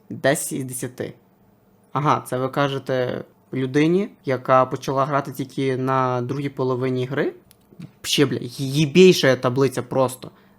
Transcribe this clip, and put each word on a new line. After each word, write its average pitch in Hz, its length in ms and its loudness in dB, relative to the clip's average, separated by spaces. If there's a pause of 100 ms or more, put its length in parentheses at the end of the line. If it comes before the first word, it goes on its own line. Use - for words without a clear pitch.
Десять - 500 -2
із 135 40 -6
десяти. 127 500 -10 (800)
Ага, 139 340 0
це 127 100 -4
ви 131 120 -2
кажете 135 720 -2 (300)
людині, 147 560 2 (160)
яка 131 400 2
почала 135 400 -2
грати 139 260 -2
тільки 131 460 -4
на 131 440 0
другій 135 280 -6
половині 127 560 -2
гри? 143 280 -2 (680)
Ще, - 240 2
бля, 123 140 -2 (180)
єбейша 143 800 6
таблиця 127 480 0
просто. - 480 -2 (280)